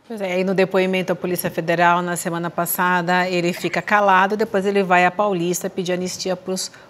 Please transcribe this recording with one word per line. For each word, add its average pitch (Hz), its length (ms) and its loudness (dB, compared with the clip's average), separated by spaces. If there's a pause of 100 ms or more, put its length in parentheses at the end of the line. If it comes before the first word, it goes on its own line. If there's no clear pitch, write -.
Pois 226 140 -12
é, 185 140 -4
aí 185 100 0
no 190 100 0
depoimento 185 600 2
à - 20 2
Polícia 180 340 -4
Federal, 175 520 2
na 175 160 -4
semana 170 320 -4
passada, 180 800 0
ele 175 240 0
fica 175 280 -4
calado, 196 540 2
depois 208 300 -2
ele 202 180 2
vai 180 220 4
à 180 60 4
Paulista 180 580 -2
pedir 180 240 -4
anistia 180 420 -4
pros 185 340 -6 (200)